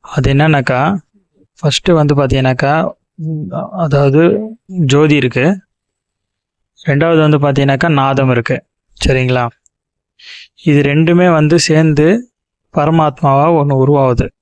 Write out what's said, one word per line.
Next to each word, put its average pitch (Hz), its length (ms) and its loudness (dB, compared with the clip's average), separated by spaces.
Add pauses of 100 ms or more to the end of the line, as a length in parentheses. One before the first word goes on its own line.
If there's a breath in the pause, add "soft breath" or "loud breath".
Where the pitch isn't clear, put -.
அது 135 340 -4
என்னன்னாக்கா, 147 640 0 (640)
ஃபர்ஸ்ட் - 280 -4
வந்து 151 260 2
பார்த்தீங்கன்னாக்கா, 135 760 -2 (240)
உம், 156 360 -10 (220)
அதாவது 156 680 0 (260)
ஜோதி 151 480 0
இருக்கு. 143 460 -2 (1300)
ரெண்டாவது 156 520 2
வந்து - 0 -
பார்த்தீங்கன்னாக்கா, 139 540 0
நாதம் 135 380 0
இருக்கு. 123 340 -4 (420)
சரிங்களா? 127 420 0 (1160 loud breath)
இது 147 180 2
ரெண்டுமே 165 500 2
வந்து 156 260 2
சேர்ந்து 160 720 0 (440)
பரமாத்மாவா 151 720 0
ஒண்ணு 143 400 0
உருவாகுது. 135 420 0 (140)